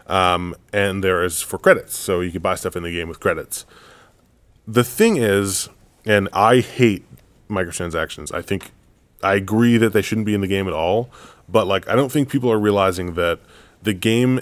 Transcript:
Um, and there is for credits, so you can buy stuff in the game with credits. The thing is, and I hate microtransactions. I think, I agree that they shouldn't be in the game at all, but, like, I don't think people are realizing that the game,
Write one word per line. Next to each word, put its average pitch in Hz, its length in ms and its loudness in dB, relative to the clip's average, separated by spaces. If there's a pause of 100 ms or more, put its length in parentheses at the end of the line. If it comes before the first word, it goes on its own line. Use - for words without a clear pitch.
Um, 90 480 0 (180)
and 98 300 0
there 92 220 2
is 85 180 -4
for - 160 -8
credits, - 380 2
so 90 240 -2
you 90 100 -4
can 87 120 -6
buy 92 120 0
stuff 87 220 -6
in 87 80 -6
the 85 80 -8
game 82 160 -6
with 82 100 -14
credits. - 480 -4 (1000)
The 117 160 2
thing 214 320 2
is, 101 520 0 (360)
and 101 280 2
I 113 280 6
hate 113 440 2 (460)
microtransactions. 82 840 -6
I 82 100 -6
think, - 280 -6 (520)
I 98 120 2
agree 110 440 2
that 110 140 2
they 104 100 2
shouldn't 107 240 -4
be 104 80 -2
in 101 60 -2
the 98 60 -2
game 98 220 -2
at 80 60 -4
all, 95 360 -2 (380)
but, 107 180 2
like, 95 220 -2
I 104 80 -2
don't 131 160 0
think 139 160 0
people 123 240 0
are 110 80 2
realizing 95 540 0
that 85 260 -2 (420)
the 107 100 -2
game, 120 500 0